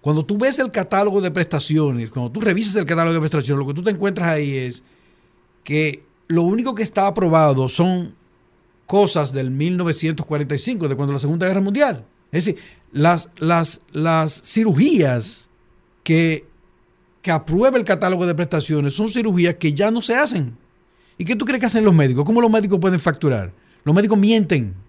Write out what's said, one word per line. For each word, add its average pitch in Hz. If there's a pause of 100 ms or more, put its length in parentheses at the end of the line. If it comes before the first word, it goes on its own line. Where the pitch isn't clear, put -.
Cuando 151
tú 208
ves 262
el 262
catálogo 202
de 180
prestaciones, 147
cuando 123
tú 190
revisas 208
el 196
catálogo 165
de 165
prestaciones, 143
lo 135
que 143
tú 156
te 190
encuentras 180
ahí 147
es 127 (800)
que 151 (240)
lo 165
único 226
que 214
está 196
aprobado 160
son 180 (720)
cosas 170
del 131
mil 151
novecientos 165
cuarenta 147
y 139
cinco, 196
de 135
cuando 139
la 139
Segunda 165
Guerra 190
Mundial. 202 (260)
Es 160
decir, 190 (300)
las, 165 (100)
las, 165 (100)
las 160
cirugías 180 (560)
que, 160 (800)
que 180
aprueba 208
el 226
catálogo 180
de 175
prestaciones 147
son 214
cirugías 180
que 156
ya 202
no 233
se 233
hacen. 226 (640)
¿Y 175
qué 190
tú 214
crees 254
que 262
hacen 220
los 190
médicos? 139
¿Cómo 226
los 233
médicos 208
pueden 185
facturar? 127 (340)
Los 147
médicos 202
mienten. 180 (160)